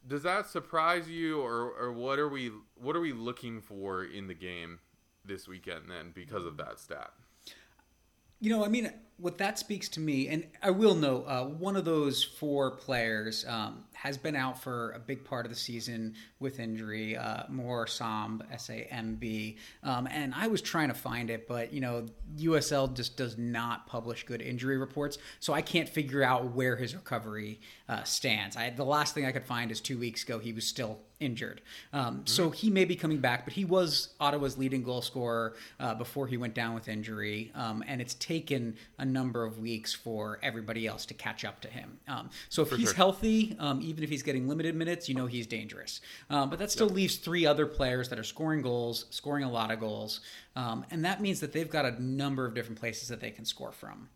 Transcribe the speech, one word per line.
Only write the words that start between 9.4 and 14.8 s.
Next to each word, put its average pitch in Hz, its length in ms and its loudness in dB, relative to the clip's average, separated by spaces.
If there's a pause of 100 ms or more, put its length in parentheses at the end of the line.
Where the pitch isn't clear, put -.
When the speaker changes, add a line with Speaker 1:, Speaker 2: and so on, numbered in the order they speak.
Speaker 2:
speaks - 300 -4
to - 100 -8
me, 139 300 2
and 156 180 -2 (160)
I 190 80 6
will 202 240 10
note, 139 320 4
uh, 127 160 0
one 165 320 -2
of 185 80 2
those 151 400 4
four 139 480 2
players, 113 760 0
um, 113 460 -4
has 139 260 -6
been 151 160 -2
out 131 300 0
for 120 280 -2